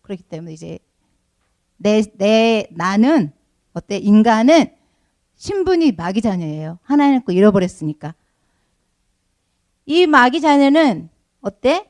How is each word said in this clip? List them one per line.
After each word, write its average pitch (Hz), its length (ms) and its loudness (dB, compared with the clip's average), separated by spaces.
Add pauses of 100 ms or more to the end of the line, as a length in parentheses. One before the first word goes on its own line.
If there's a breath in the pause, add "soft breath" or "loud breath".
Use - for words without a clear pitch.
그렇기 185 220 -16
때문에 165 300 -16
이제 165 260 -18 (960)
내, 214 240 0 (140)
내, 220 560 0
나는 196 600 0 (420)
어때? 196 240 -8
인간은 220 800 2 (600)
신분이 349 580 -2
마귀 180 280 -6
자녀예요. 165 640 -6
하나님 277 400 0
거 180 100 -6
잃어버렸으니까. 180 800 -2 (1700)
이 339 220 0
마귀 269 340 2
자녀는 285 680 2 (320)
어때? 269 480 -6